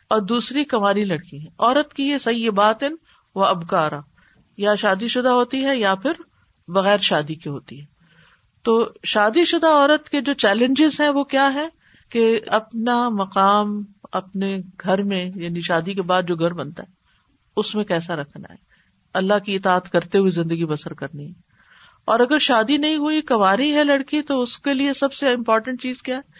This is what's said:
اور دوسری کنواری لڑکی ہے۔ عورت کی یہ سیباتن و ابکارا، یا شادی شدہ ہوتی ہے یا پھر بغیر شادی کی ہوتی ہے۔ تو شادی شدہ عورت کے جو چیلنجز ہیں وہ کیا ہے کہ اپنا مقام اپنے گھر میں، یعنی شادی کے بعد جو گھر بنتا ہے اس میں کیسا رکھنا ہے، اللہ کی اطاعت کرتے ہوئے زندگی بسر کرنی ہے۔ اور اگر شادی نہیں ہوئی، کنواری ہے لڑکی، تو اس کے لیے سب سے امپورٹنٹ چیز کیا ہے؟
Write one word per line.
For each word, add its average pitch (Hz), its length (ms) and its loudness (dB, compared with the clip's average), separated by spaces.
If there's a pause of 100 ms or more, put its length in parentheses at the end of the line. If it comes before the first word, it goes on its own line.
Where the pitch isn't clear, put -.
(120)
اور 214 100 2
دوسری 240 420 -2
کنواری 202 420 0
لڑکی 151 380 -6
ہے۔ 156 60 -18 (100)
عورت 269 340 0
کی 277 100 -6
یہ 285 140 0
سیباتن 226 800 0 (400)
و 190 80 0
ابکارا، 170 560 0 (580)
یا 208 180 2
شادی 202 320 -2
شدہ 247 220 0
ہوتی 247 360 0
ہے 277 120 0
یا 196 180 2
پھر 190 160 -4 (560)
بغیر 196 320 2
شادی 156 360 -2
کی 156 140 -14
ہوتی 139 320 -14
ہے۔ 147 40 -20 (800)
تو 226 240 2 (140)
شادی 220 420 2
شدہ 320 280 2
عورت 294 360 4
کے 285 120 -2
جو 277 120 -2
چیلنجز 262 680 2
ہیں 294 80 2
وہ 277 160 0
کیا 277 280 2
ہے 302 140 -4 (440)
کہ 226 300 2 (100)
اپنا 233 580 -2
مقام 202 760 2 (280)
اپنے 190 460 -4 (240)
گھر 190 220 0
میں، 185 320 -4
یعنی 170 260 -6
شادی 170 320 -2
کے 190 80 -4
بعد 180 220 0
جو 175 120 -2
گھر 170 180 -2
بنتا 151 300 -10
ہے - 160 -20 (580)
اس 208 180 -4
میں 214 80 -2
کیسا 175 320 -4
رکھنا - 340 -10
ہے، - 60 -20 (600)
اللہ 190 300 2
کی 202 100 -4
اطاعت 185 340 0
کرتے 170 280 0
ہوئے 190 140 4
زندگی 165 340 -2
بسر 151 280 -6
کرنی 143 340 -12
ہے۔ 170 60 -18 (720)
اور 226 140 2
اگر 254 200 4
شادی 247 380 2
نہیں 302 200 0
ہوئی، 302 240 0
کنواری 233 540 2
ہے 294 80 4
لڑکی، 285 380 0
تو 277 200 -2
اس 240 180 -6
کے 277 140 -2
لیے 277 200 0
سب 277 200 -2
سے 269 200 0
امپورٹنٹ 233 480 -2
چیز 254 200 -8
کیا 254 140 -6
ہے؟ 269 60 -8 (180)